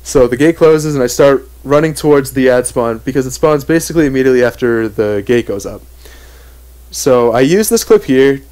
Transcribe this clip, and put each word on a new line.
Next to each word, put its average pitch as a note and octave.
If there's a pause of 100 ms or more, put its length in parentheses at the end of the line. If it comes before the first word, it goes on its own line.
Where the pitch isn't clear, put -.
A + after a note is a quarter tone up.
So B2+
the A#2+
gate D#3+
closes D#3
and C3+
I B2
start C#3 (160)
running D3+
towards C#3+
the B2+
ad B2
spawn A#2
because C3
it B2+
spawns D3+
basically D#3+
immediately C3
after A#2
the G#2
gate A#2+
goes G2+
up. G2 (1080)
So B2
I A#2+
use F3+
this A#3
clip G#3+
here C#3 (100)